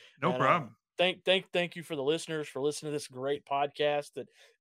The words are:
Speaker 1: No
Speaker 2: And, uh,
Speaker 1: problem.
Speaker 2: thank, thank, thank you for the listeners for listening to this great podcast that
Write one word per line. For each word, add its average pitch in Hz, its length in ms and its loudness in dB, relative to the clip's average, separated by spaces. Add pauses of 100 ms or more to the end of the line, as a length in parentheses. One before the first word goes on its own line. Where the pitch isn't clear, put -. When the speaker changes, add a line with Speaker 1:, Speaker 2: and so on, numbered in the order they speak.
(220)
Speaker 1:
No 143 100 2
Speaker 2:
And, 127 100 0
uh, 135 40 4
Speaker 1:
problem. 143 300 2 (220)
Speaker 2:
thank, 180 280 0
thank, 185 260 2
thank 175 240 -2
you 175 80 -10
for 156 140 -6
the 135 60 -2
listeners 156 440 0
for 135 140 -6
listening 147 300 -2
to 147 40 -4
this - 140 -6
great 139 360 -4
podcast 147 720 -2
that 117 140 -10 (320)